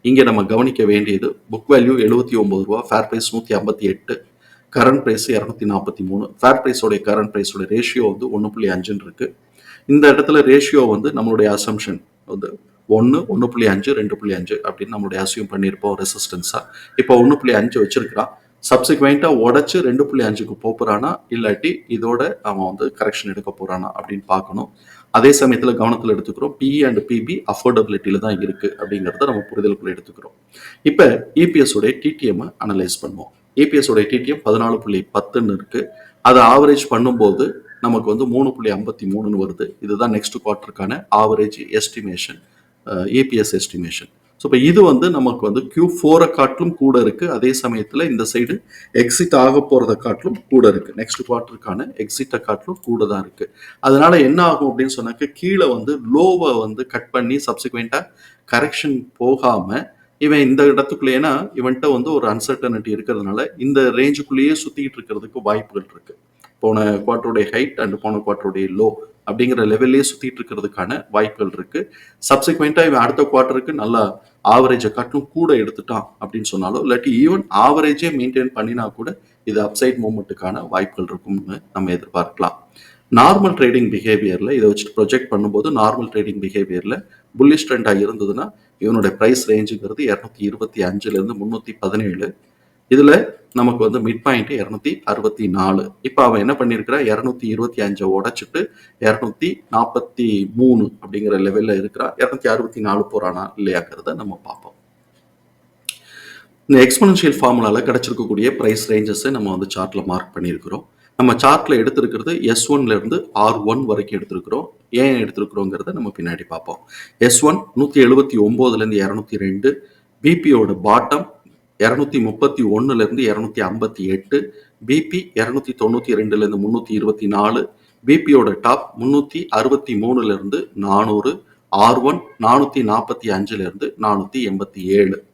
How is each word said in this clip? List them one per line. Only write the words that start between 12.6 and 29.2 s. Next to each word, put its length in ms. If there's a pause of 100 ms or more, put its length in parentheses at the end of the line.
ஒண்ணு, 360
ஒண்ணு 220
புள்ளி 200
அஞ்சு, 260
ரெண்டு 240
புள்ளி 160
அஞ்சு 300
அப்படின்னு 300
நம்மளுடைய 240
அசியூம் 340
பண்ணியிருப்போம் 460
ரெசிஸ்டன்ஸா. 640 (340)
இப்போ 300
ஒண்ணு 100
புள்ளி 200
அஞ்சு 280
வச்சிருக்கிறான். 440 (420)
சப்சிக்வெண்டா 680
உடைச்சு 440
ரெண்டு 240
புள்ளி 200
அஞ்சுக்கு 280
போப் 300
போறானா, 320 (140)
இல்லாட்டி 580
இதோட 540
அவன் 240
வந்து 340
கரெக்ஷன் 280
எடுக்க 320
போறானா 360
அப்படின்னு 300
பார்க்கணும். 440 (420)
அதே 180
சமயத்துல 440
கவனத்துல 420
எடுத்துக்கிறோம், 420
பி 240
இ 40
and 160
பி 200
பி 260
அஃபோர்டபிலிட்டியில 720
தான் 220
இருக்கு 360
அப்படிங்கிறத 480